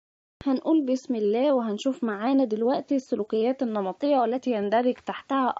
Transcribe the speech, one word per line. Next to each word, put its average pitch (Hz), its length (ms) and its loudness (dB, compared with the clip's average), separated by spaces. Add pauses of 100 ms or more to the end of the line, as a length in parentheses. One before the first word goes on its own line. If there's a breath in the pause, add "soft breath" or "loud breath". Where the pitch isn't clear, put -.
(460)
هنقول 277 400 2
بسم 254 300 -2
الله 226 380 2
وهنشوف 233 500 -2
معانا 240 420 2
دلوقتي 240 500 0
السلوكيات 233 680 -2
النمطية 220 540 0
والتي 247 340 0
يندرج 220 420 0
تحتها 254 680 -2